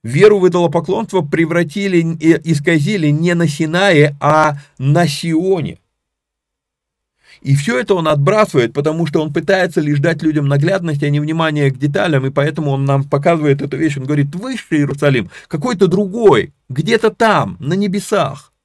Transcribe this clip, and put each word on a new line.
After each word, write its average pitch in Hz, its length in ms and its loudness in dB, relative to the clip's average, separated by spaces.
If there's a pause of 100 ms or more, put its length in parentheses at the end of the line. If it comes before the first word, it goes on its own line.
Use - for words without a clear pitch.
Веру 190 380 4
в 185 80 4
идолопоклонство 180 720 -2
превратили, 165 1000 -2
э, 160 240 2
исказили 160 640 0
не 165 260 0
на 170 120 2
Синае, 156 720 2
а 151 360 2 (220)
на 151 280 2
Сионе. 165 720 -2 (1600)
И 139 140 2
все 233 200 -2
это 208 180 0
он 165 120 0
отбрасывает, 156 680 2
потому 156 320 -2
что 156 160 0
он 151 120 -4
пытается 185 480 0
лишь 147 180 0
дать 165 240 -2
людям 151 240 0
наглядность, 151 560 0
а 147 80 0
не 147 80 0
внимания 151 520 0
к 123 80 -10
деталям, 147 460 0
и 135 60 -2
поэтому 147 400 -2
он 139 140 -2
нам 139 180 0
показывает 143 600 0
эту - 140 -4
вещь. 147 200 -2
Он 131 80 -8
говорит: 143 300 -2
«Высший 214 440 -6
Иерусалим, 143 500 0 (200)
какой-то 180 400 0
другой, 185 640 2 (160)
где-то 214 420 0
там, 156 480 0
на 143 160 -4
небесах». 196 760 -4 (120)